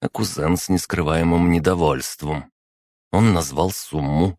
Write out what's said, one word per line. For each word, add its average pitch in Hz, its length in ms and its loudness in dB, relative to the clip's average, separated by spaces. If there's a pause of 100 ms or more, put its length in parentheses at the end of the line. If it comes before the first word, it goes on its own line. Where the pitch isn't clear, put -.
а - 80 -6
кузен 85 480 -2
с - 120 -6
нескрываемым 85 840 0
недовольством. 78 1000 0 (640)
Он 110 180 4
назвал 80 380 0
сумму, 76 680 -2